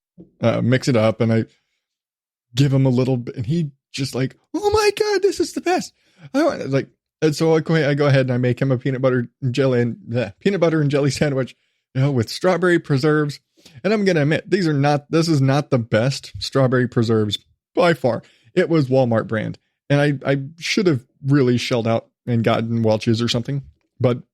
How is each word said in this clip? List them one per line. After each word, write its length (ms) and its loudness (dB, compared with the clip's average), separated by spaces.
uh, 200 0
mix 280 0
it 80 2
up, 240 0
and 120 0
I 140 0
give 180 2
him 140 2
a 40 4
little 260 0
bit, 200 -8
and 100 -8
he 240 -4
just 220 -8
like, 220 -6
Oh 160 -2
my 260 2
God, 260 -2
this 180 0
is 120 -2
the 80 -8
best. 320 -2
I 80 0
want, 280 -2
like, 180 -2
and 120 2
so 220 2
I 40 2
go, 140 -2
I 200 2
go 120 0
ahead 200 4
and 60 -4
I 60 0
make 220 0
him 100 0
a 80 0
peanut 240 -4
butter 260 0
and 120 -2
jelly 280 2
and, 140 -2
bleh, 440 -6
peanut 200 0
butter 200 2
and 100 0
jelly 200 2
sandwich, 460 -2
you 80 -4
know, 80 2
with 200 0
strawberry 480 0
preserves. 640 0
And 80 0
I'm 120 0
gonna 180 2
admit, 260 0
these 180 0
are 80 0
not, 360 0
this 180 2
is 120 2
not 300 2
the 80 0
best 600 -2
strawberry 500 0
preserves 500 0
by 200 2
far. 280 -2
It 140 0
was 200 2
Walmart 380 2
brand, 320 -6
and 120 2
I, 300 -2
I 120 0
should 280 -2
have 180 0
really 320 2
shelled 300 -2
out 220 -2
and 180 0
gotten 380 0
Welch's 400 0
or 60 -2
something, 340 -4
but 220 0